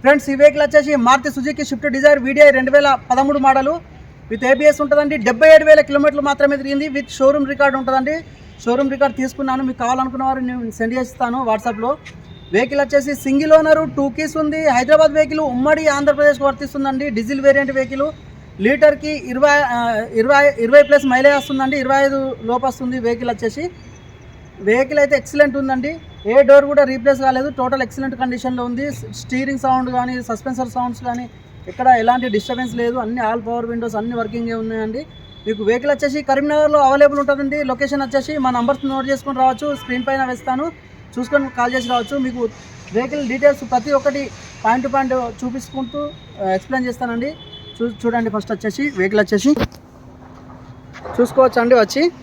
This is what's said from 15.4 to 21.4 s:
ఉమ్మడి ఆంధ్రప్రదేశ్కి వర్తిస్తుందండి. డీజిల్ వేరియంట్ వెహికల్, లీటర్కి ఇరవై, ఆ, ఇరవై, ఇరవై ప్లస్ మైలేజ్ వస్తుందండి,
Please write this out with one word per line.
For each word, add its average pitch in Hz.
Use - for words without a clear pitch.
ఉమ్మడి 302
ఆంధ్రప్రదేశ్కి 285
వర్తిస్తుందండి. 269
డీజిల్ 269
వేరియంట్ 277
వెహికల్, 269
లీటర్కి 294
ఇరవై, 277
ఆ, -
ఇరవై, 277
ఇరవై 269
ప్లస్ 285
మైలేజ్ 277
వస్తుందండి, 269